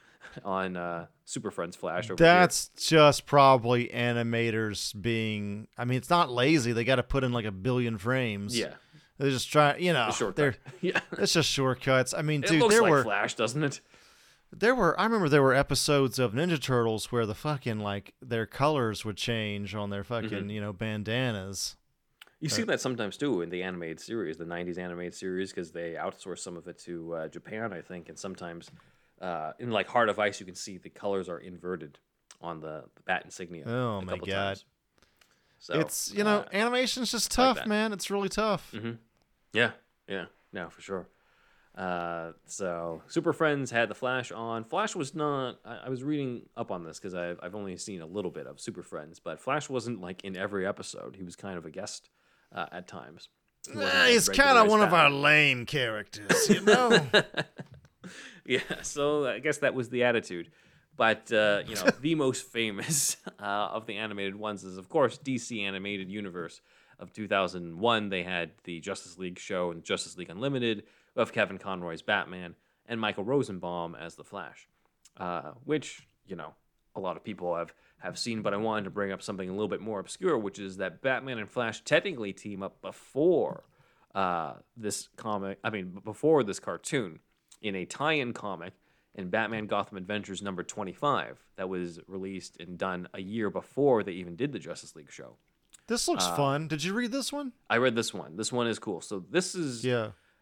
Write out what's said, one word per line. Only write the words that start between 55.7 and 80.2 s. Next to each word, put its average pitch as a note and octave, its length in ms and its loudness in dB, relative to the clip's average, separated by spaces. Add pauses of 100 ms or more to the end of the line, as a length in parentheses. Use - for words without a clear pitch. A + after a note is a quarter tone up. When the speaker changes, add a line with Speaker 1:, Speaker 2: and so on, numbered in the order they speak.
Speaker 2:
you F3+ 120 6
know? G#3 520 8
Speaker 1:
<laughs> - 640 0 (720)
Yeah, - 320 -2
so D3 460 0
I A2 100 -2
guess C#3+ 220 -2
that B2+ 160 2
was A#2+ 140 -2
the A#2+ 160 0
attitude. A2 440 0 (480)
But, A2+ 340 2
uh, G#2 360 4
you A2+ 80 -8
know, G2+ 200 4
Speaker 2:
<laughs> - 60 -18
Speaker 1:
the D#3+ 140 0
most C3+ 320 0
famous, A#2 680 -2 (120)
<laughs> - 120 -14
uh, - 40 -10
of G#2 420 -2
the A2 120 -8
animated G2+ 380 -4
ones G#2 280 -6
is, F#2 140 -12
of F#2 120 -16
course, C3+ 300 2
D C3 180 -4
C A2+ 260 -6
Animated G2 460 -4
Universe F2+ 500 -8 (380)
of F2+ 160 -16
two G#2+ 140 -8
thousand F2+ 520 0
one. A2 300 2
They F#2+ 140 -2
had E2+ 280 -4 (120)
the E2+ 160 -8
Justice F#2 400 -10
League F2+ 180 -8
show F2+ 320 -4
and E2 140 -10
Justice - 340 -4
League F2 140 -12
Unlimited A#2 520 -2 (320)
of A2+ 160 0
Kevin F#2+ 280 -2
Conroy's F2 420 -8
Batman F2+ 540 -4 (320)
and A2+ 120 -6
Michael G#2 240 -2
Rosenbaum F2+ 720 -2
as E2 220 -14
the D2+ 80 -20
Flash, - 440 -14 (500)
uh, E2+ 340 -8 (120)
which, - 440 -6 (180)
you F#2+ 100 -12
know, D#2 200 -12 (400)
a - 40 -10
lot F#2 180 -6
of - 60 -16
people F2 320 -4
have, E2+ 160 -6 (280)
have F2+ 180 -10
seen, A2+ 240 -4
but G2+ 140 -2
I - 20 -2
wanted G#2+ 280 -2
to F#2 40 -8
bring G2 220 -2
up F#2 100 -6
something F#2+ 260 -6
a F#2 40 -6
little G2+ 160 -2
bit F2+ 120 -4
more G#2 200 -6
obscure, D3 400 -2